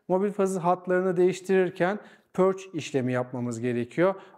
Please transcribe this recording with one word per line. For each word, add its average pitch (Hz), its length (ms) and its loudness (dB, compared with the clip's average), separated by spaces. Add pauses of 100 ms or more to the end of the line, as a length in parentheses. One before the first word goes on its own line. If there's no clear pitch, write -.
mobil 190 220 0
fazı 190 300 -2
hatlarını 180 560 0
değiştirirken 185 800 2 (360)
purge 190 280 2 (100)
işlemi 131 400 -2
yapmamız 123 480 -4
gerekiyor. 123 540 0 (240)